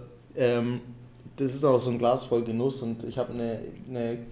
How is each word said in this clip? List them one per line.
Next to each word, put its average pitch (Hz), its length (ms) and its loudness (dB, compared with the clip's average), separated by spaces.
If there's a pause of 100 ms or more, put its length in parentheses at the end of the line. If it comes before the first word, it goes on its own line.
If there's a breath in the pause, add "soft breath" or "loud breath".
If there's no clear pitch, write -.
(360)
ähm, 120 440 2 (560)
das 135 180 0
ist 139 100 0
auch 131 140 8
so 117 100 0
ein 117 100 0
Glas 120 260 4
voll 120 200 2
Genuss 120 380 0
und 117 220 -4
ich - 120 -8
hab 123 140 -2
eine, 117 300 -4 (280)
eine 120 300 -4 (140)